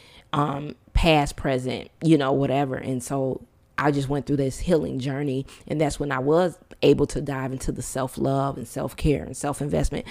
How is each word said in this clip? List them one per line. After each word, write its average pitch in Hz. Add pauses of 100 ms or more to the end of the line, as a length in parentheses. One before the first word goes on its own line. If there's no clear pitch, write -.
(320)
um, 147 (200)
past, 151
present, 127 (120)
you 160
know, 135
whatever. 135
And 127
so 135 (340)
I 139
just 143
went 139
through 147
this 135
healing 156
journey. 139 (200)
And 156
that's 143
when 143
I 131
was 156 (240)
able 143
to -
dive 131
into -
the -
self-love 135
and 123
self-care 135
and -
self-investment, 147